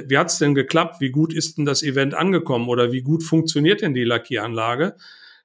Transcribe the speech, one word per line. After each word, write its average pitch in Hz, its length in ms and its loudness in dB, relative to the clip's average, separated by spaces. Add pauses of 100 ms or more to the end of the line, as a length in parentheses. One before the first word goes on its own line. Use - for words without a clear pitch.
wie 135 80 2
hat's - 220 2
denn 147 160 4
geklappt, 160 460 0
wie 135 100 -2
gut 156 240 0
ist 160 240 -4
denn 147 80 -2
das 139 160 0
Event 139 320 0
angekommen 160 540 0
oder 120 240 2
wie 127 100 -4
gut 156 200 0
funktioniert 160 600 2
denn 175 100 0
die 123 120 0
Lackieranlage, 117 920 -2 (480)